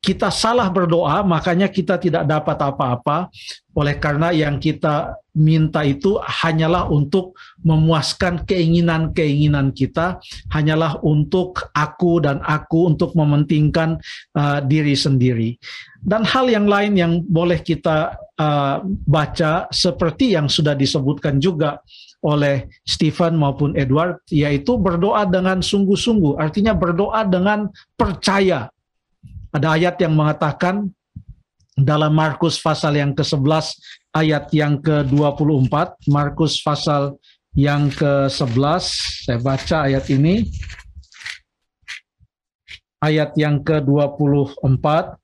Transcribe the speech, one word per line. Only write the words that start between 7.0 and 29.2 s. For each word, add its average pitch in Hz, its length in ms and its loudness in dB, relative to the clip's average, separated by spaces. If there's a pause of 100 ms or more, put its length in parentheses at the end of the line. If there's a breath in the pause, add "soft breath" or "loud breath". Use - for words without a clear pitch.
memuaskan 160 880 0
keinginan-keinginan 160 1300 2
kita, 160 420 -2 (320 loud breath)
hanyalah 156 540 0
untuk 151 580 0 (160)
aku 165 480 0
dan 143 220 0
aku, 160 480 0
untuk 170 240 -2
mementingkan, 151 800 2 (340 loud breath)
uh, 143 320 0
diri 147 320 2
sendiri. 123 640 0 (400 loud breath)
Dan 220 260 0
hal 262 240 0
yang 208 220 2
lain 202 260 2
yang 170 160 2 (140)
boleh 170 340 0
kita, 160 560 -2 (220)
uh, 147 480 0
baca 160 880 0
seperti 180 640 0
yang 147 80 0
sudah 147 260 0
disebutkan 139 680 0
juga 156 400 -2 (420 loud breath)
oleh 143 460 0 (160 loud breath)
Stephen 165 500 0
maupun 143 400 0
Edward, 151 460 0 (100)
yaitu 147 480 0
berdoa 190 480 0
dengan 185 320 0
sungguh-sungguh, 196 760 2
artinya 196 340 0
berdoa 196 560 0
dengan 196 400 0 (300 loud breath)
percaya. 190 720 0 (840)